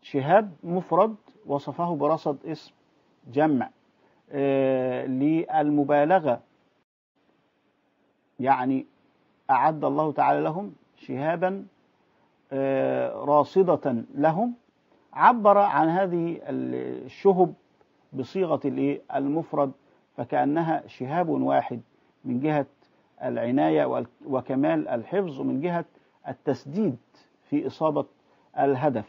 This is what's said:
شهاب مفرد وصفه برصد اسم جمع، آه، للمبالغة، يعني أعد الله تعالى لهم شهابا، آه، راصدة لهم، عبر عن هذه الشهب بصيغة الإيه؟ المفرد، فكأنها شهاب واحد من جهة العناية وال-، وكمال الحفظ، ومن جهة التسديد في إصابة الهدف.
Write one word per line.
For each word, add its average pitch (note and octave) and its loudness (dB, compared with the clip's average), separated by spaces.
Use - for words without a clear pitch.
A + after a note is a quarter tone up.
شهاب F3 2
مفرد F3+ 0
وصفه D3+ -4
برصد D3+ -2
اسم - -12
جمع، C#3 0
آه، C3 0
للمبالغة، D3 2
يعني C3 2
أعد C#3+ 2
الله D3 0
تعالى C#3+ 2
لهم D#3+ -4
شهابا، F3 -4
آه، C3+ -2
راصدة C#3+ 2
لهم، D#3+ 0
عبر G3+ 6
عن E3 4
هذه E3+ -2
الشهب C3 0
بصيغة D3 -2
الإيه؟ C3+ -2
المفرد، C#3+ -2
فكأنها D3 -2
شهاب D#3 -6
واحد C3+ -2
من B2+ -4
جهة D3 0
العناية C3 0
وال-، B2 -4
وكمال D3 -2
الحفظ، C#3 -4
ومن C3+ -4
جهة E3+ -4
التسديد C#3+ -4
في - -4
إصابة D3+ -2
الهدف. C#3 0